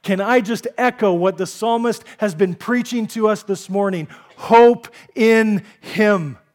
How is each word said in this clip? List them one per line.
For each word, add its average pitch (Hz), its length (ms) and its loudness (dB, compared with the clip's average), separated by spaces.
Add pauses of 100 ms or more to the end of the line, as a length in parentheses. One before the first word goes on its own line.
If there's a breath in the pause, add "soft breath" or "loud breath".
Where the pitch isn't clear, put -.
can 196 160 -2
I 240 200 2
just 202 280 -6 (100)
echo 233 340 0
what 180 240 0
the 185 100 -6
psalmist 233 580 -4 (140 loud breath)
has 208 140 -2
been 175 220 0
preaching 240 540 -4
to 220 180 -4
us 208 160 0
this - 260 -8
morning? 190 380 -4 (300 loud breath)
Hope 233 500 4 (300 loud breath)
in 220 480 2 (160 loud breath)
him. 180 580 -2 (160)